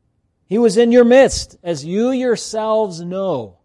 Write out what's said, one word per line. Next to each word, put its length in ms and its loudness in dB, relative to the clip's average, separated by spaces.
He 100 -4
was 180 2
in 160 2
your 140 6
midst, 580 2
as 220 -6
you 260 -2
yourselves 880 -4
know. 640 -8